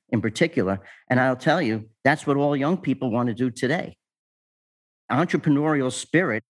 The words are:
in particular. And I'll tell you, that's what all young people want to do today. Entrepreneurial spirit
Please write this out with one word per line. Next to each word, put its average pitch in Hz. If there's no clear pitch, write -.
in 113
particular. 104
And 127
I'll 127
tell 160
you, 110
that's 147
what 139
all 147
young 147
people 135
want 123
to 113
do 123
today. -
Entrepreneurial 147
spirit 139